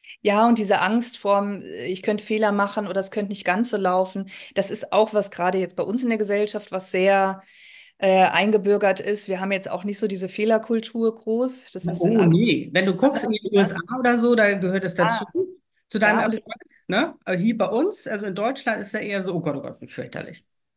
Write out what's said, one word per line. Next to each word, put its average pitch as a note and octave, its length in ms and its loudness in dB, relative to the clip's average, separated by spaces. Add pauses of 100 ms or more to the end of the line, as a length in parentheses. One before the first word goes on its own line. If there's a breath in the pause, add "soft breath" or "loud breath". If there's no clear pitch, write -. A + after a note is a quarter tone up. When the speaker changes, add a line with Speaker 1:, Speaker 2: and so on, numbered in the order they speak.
(220 loud breath)
Speaker 1:
Ja, G#3 260 4
und A#3 100 4
diese G3 220 2
Angst A3+ 380 -2
vorm, G3+ 440 -2
äh, - 240 -12
„Ich F#3 160 -6
könnte G#3+ 220 -2
Fehler G#3+ 280 0
machen G3+ 360 -2
oder F#3+ 120 -2
es F#3+ 120 -8
könnte G3+ 180 -4
nicht G3+ 140 -12
ganz G3+ 260 0
so G#3+ 80 -2
laufen“, F#3+ 520 -2 (240 loud breath)
das G3 160 0
ist - 220 -6
auch A3 220 2
was G3+ 180 0
gerade F#3 260 0
jetzt F3+ 180 -4
bei F3 80 -2
uns A3+ 200 -2
in A#3+ 60 0
der A3+ 80 0
Gesellschaft, G#3 540 -2
was F#3 200 -8
sehr, F#3+ 500 2 (560 loud breath)
äh, F#3+ 280 6
eingebürgert G3+ 720 2
ist. G3+ 280 -4
Wir F#3 120 -4
haben F#3+ 120 -2
jetzt F#3+ 180 -4
auch F#3 140 -6
nicht G3+ 160 -6
so G#3+ 80 -2
diese F#3+ 200 -6
Fehlerkultur A3 880 0
groß. A#3+ 560 -4
Das F3+ 160 -6
ist E3+ 180 0
in A3+ 100 4
Speaker 2:
Oh, G#3+ 60 6
Speaker 1:
anderen E3+ 160 6
Speaker 2:
nee. G#3+ 340 2
Wenn F#3+ 140 2
du F#3+ 100 2
guckst C4+ 280 2
in A#3 80 -4
die G#3+ 100 -4
Speaker 1:
Ländern, G3+ 100 -6
ja. G#3 40 2
Speaker 2:
U G3 40 8
S G3 120 2
A A#3+ 260 -8
oder A#3+ 200 2
so, A#3+ 180 4
da G#3 180 4
gehört F#3+ 300 -2
es E3+ 140 -4
Speaker 1:
Ah. G3 240 2 (120)
Speaker 2:
dazu, F#4 260 -4 (280)
zu A3 100 -6
deinem G#3 200 4
Speaker 1:
Ja, A3 60 2
und A3 100 0
es A3 100 -8
Speaker 2:
Erfolg, - 180 -16 (240 soft breath)
ne? B3+ 380 0
Aber F#3+ 120 -2
hier A3 220 0
bei G3+ 80 2
uns, C#4+ 400 -2
also G#3 200 -6
in F#3+ 100 -6
Deutschland A3+ 440 -2
ist G3+ 120 -10
ja G#3+ 80 -4
eher G3+ 240 -4
so, F3+ 100 -4
„Oh C#4 60 -2
Gott, C#3+ 160 -4
oh C3+ 60 -10
Gott, - 180 -14
wie - 80 -18
fürchterlich.“ - 560 -12 (320)